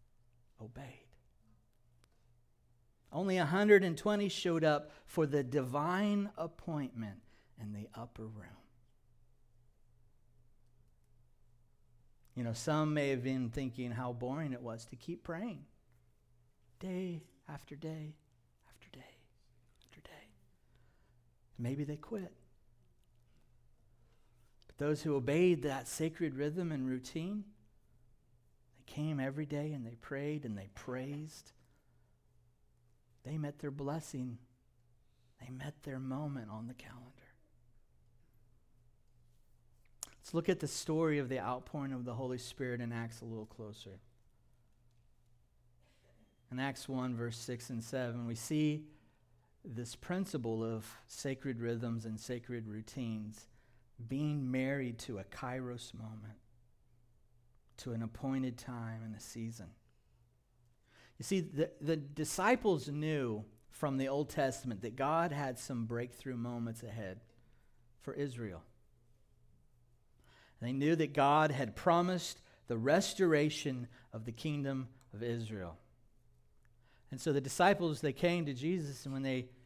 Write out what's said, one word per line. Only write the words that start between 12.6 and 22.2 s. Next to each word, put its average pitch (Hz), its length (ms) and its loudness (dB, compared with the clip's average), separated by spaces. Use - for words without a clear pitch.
may 143 160 4
have 123 140 2
been 127 260 2
thinking 123 400 -4
how 123 220 -2
boring 131 400 -2
it 123 100 -6
was 117 240 -6
to 135 100 -14
keep 170 280 -8
praying 175 400 -6
day 180 440 -4
after 147 260 -12
day 156 400 -6
after - 240 -20
day - 260 -20
after - 160 -20
day. - 280 -20
Maybe 131 260 -2
they 151 120 -4
quit. 190 360 -6